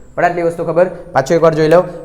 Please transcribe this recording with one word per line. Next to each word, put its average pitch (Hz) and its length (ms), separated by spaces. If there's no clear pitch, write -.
પણ 156 100
આટલી 175 180
વસ્તુ 170 220
ખબર? 170 220
પાછું 165 240
એકવાર 160 180
જોઈ 151 140
લો. 170 160